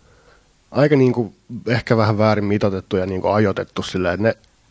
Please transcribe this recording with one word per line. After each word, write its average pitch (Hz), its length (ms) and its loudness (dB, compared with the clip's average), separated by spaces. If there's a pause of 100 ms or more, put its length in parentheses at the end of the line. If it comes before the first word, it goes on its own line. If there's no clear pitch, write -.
(720)
aika 147 260 2
niinku 123 380 2 (320)
ehkä 113 300 0
vähän 107 220 2
väärin 107 260 2
mitoitettu 101 520 -2
ja 92 100 0
niinku 92 220 -4
ajoitettu 98 540 -2
silleen, 90 320 -4
että 101 120 -2 (440)